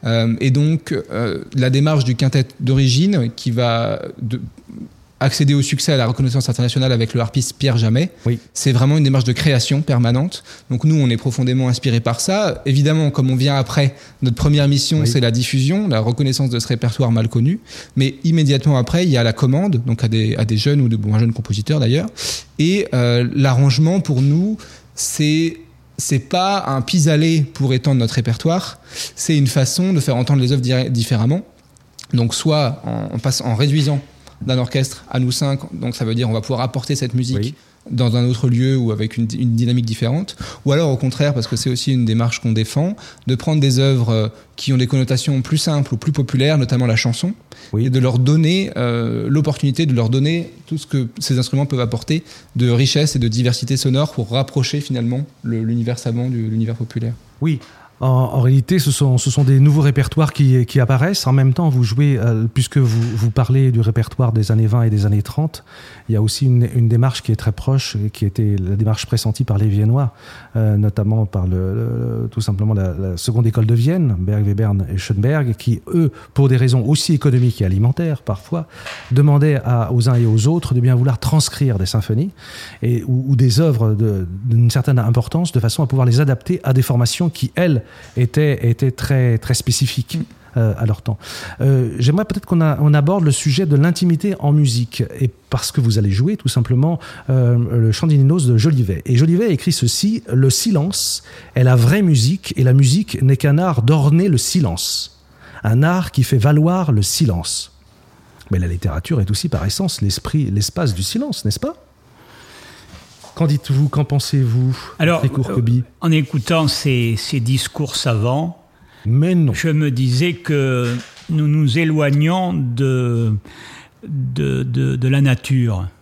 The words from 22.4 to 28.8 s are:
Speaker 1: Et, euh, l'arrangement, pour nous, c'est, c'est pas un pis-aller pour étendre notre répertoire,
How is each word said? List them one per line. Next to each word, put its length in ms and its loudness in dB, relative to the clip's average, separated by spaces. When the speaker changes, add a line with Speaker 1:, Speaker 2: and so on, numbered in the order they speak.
Speaker 1:
Et, 340 0
euh, 400 2
l'arrangement, 680 2
pour 200 0
nous, 360 0
c'est, 640 -2
c'est 300 -2
pas 300 -2
un 140 -2
pis-aller 720 2
pour 200 -2
étendre 260 0
notre 160 0
répertoire, 640 -2